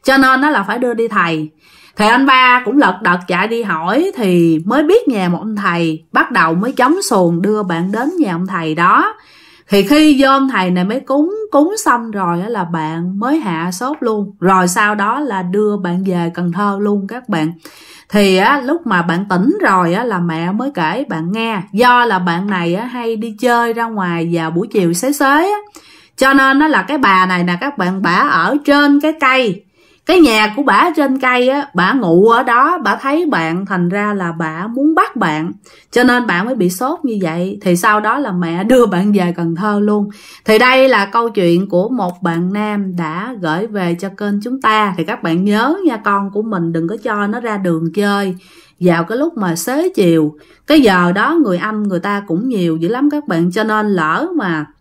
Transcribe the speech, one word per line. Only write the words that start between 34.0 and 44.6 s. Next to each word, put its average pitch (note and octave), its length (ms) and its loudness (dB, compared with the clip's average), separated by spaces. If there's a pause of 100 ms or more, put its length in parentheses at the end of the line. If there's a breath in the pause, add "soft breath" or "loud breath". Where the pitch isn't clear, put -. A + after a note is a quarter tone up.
là F3 180 -4
bả E3 340 -8
muốn C#4 280 0
bắt A4 220 0
bạn. E3 360 0 (380 soft breath)
Cho B3 140 2
nên B3 220 2
bạn F3+ 200 -2
mới C4 80 -4
bị F#3 160 0
sốt C#4 340 -6
như A3 180 -2
vậy. F3 400 -4
Thì F3+ 140 2
sau G#3+ 240 2
đó A3 180 0
là A#3+ 140 -4
mẹ F3 320 -4
đưa A#3+ 220 6
bạn G3 260 0
về F3+ 240 2
Cần E3+ 180 -2
Thơ G#3 260 -2
luôn. G#3 280 0 (360 loud breath)
Thì A3 140 4
đây C4 300 4
là G3+ 180 2
câu A#3 220 -2
chuyện F#3 400 0
của F#3 200 0
một G3 340 -4
bạn F3 300 -2
nam G#3 440 -4
đã F3 440 -6
gửi E3+ 260 -2
về F#3 340 -4
cho G3 80 -8
kênh G3+ 340 -4
chúng B3+ 180 -8